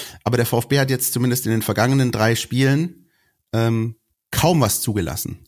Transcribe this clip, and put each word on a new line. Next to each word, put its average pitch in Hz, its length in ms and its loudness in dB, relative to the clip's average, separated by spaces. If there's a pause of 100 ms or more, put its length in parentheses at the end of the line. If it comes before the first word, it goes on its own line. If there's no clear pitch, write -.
(240)
Aber 120 140 0
der 117 80 2
V 120 140 0
F - 80 -4
B 139 100 2
hat 135 140 0
jetzt 127 220 -2
zumindest 123 340 0
in 110 40 0
den 113 120 0
vergangenen 123 480 2
drei 110 240 2
Spielen, 135 720 0 (460)
ähm, 113 420 0 (360)
kaum 170 280 2
was 110 220 2
zugelassen. 95 680 -4